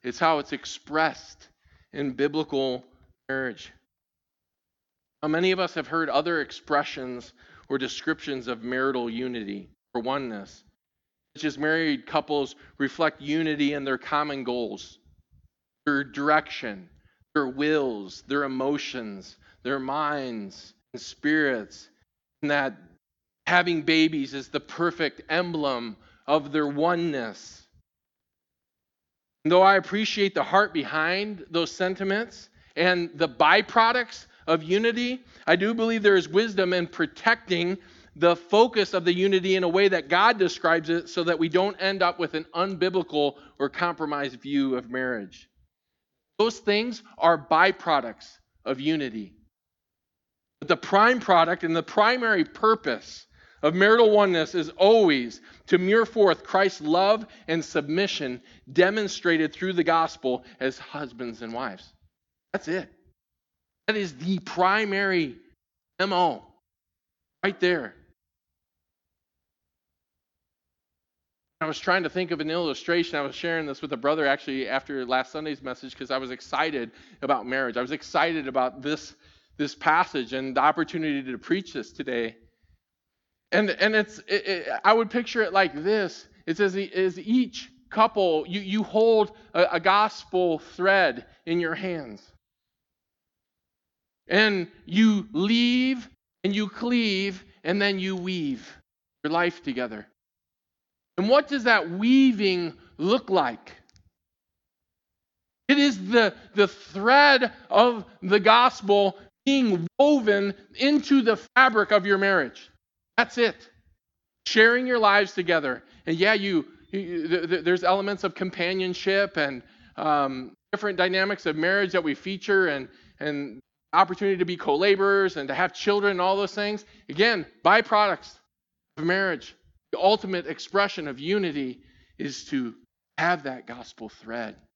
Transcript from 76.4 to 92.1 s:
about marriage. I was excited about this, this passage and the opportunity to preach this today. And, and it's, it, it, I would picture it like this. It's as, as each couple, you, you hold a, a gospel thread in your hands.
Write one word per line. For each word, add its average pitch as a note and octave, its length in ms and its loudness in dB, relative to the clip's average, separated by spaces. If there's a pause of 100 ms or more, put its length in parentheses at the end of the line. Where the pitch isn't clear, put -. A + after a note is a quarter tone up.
about C3+ 240 -2
marriage. B2+ 300 -4
I D3+ 40 -2
was B2+ 120 -6
excited D#3 560 -2
about C3 340 -4
this, D3 320 -8 (420)
this D3 200 -6
passage D#3 560 0
and C3 240 -6
the C#3 60 2
opportunity D3+ 680 -2
to B2 80 -8
preach - 340 -4
this A#2 200 -12
today. A#2+ 420 -6 (1160)
And, G#3 160 4
and G3+ 260 0
it's, G#3+ 260 0
it, - 260 -4
it, F3+ 220 -4 (140)
I G#3 120 4
would A3+ 160 0
picture A#3+ 320 -2
it F3+ 100 -2
like F#3 220 2
this. F#3 520 -2 (200)
It's E3 120 -4
as, G3 160 2
as F#3 440 -2
each A3 520 0 (200)
couple, F#3+ 580 2
you, F#3 120 -6
you G3+ 220 -2
hold A3 540 2 (160)
a, F3 200 4
a E3+ 80 -2
gospel F#3 800 0
thread F3+ 680 0 (180)
in E3+ 160 -2
your E3 140 -4
hands. D#3+ 480 -8 (2000)